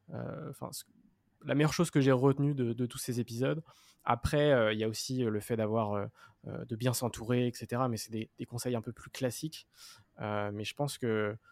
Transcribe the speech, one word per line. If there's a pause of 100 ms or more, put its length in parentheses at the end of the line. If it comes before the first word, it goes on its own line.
(140)
euh,
enfin,
ce, (600)
la
meilleure
chose
que
j'ai
retenue
de,
de
tous
ces
épisodes. (400)
Après,
euh,
il
y
a
aussi,
euh,
le
fait
d'avoir,
euh, (420)
euh,
de
bien
s'entourer,
et
cetera.
Mais
c'est
des,
des
conseils
un
peu
plus
classiques. (540)
Euh,
mais
je
pense
que, (160)